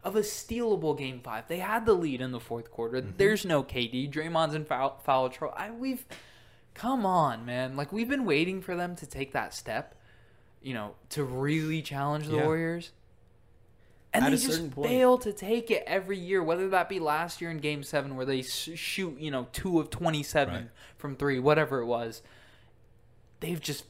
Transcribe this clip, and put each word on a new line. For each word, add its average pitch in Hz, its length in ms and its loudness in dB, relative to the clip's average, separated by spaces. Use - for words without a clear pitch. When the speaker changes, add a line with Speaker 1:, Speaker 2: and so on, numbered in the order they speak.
Speaker 1:
Of 196 120 -4
a 214 60 4
stealable 202 760 0
Game 131 240 -6
Five. 117 260 -8
They 175 120 -6
had 214 260 0
the 220 80 8
lead 151 280 2
in 131 100 -4
the 120 80 -6
fourth 117 320 -8
quarter. 117 300 -2
Speaker 2:
Mm-hmm. 98 160 -8
Speaker 1:
There's 202 280 4
no 151 180 4
K 120 240 -2
D. 127 200 -2
Draymond's 156 480 2
in 151 100 -2
foul, 135 380 0
foul 131 260 4
trouble. 127 280 -6
I, 208 140 -6
we've, 254 340 -4
come 240 320 0
on, 143 400 2
man. 127 300 -2
Like, 147 160 -4
we've 226 180 -2
been 269 160 0
waiting 180 360 2
for 185 140 -4
them 175 220 -2
to 147 80 -12
take 135 280 -6
that 110 200 -2
step, - 420 -6
you 135 120 -8
know, 104 220 -6
to 151 140 -2
really 151 580 0
challenge 147 460 -2
the 156 100 -2
Speaker 2:
Yeah. 151 80 2
Speaker 1:
Warriors. 165 460 -2
And 123 120 4
Speaker 2:
At 139 60 6
Speaker 1:
they - 40 6
Speaker 2:
a 123 40 2
Speaker 1:
just - 120 2
Speaker 2:
certain 165 200 0
point. 139 180 -2
Speaker 1:
fail 254 300 8
to 220 120 -2
take 226 400 0
it - 160 2
every 190 300 0
year, 180 260 2
whether 180 260 0
that 180 200 2
be 190 100 -2
last 160 400 0
year 170 100 -6
in 160 100 -4
Game 147 220 -2
Seven 139 360 -2
where 127 80 -2
they 135 140 0
s-, 127 100 -6
shoot, 165 420 -4
you 151 140 -6
know, 127 220 -2
two 175 260 2
of 151 100 0
twenty-seven 147 640 0
Speaker 2:
Right. 117 160 -6
Speaker 1:
from 139 180 -8
three, 139 240 2
whatever 143 400 4
it 117 60 -2
was. 117 360 -2
They've 160 220 -4
just - 280 -6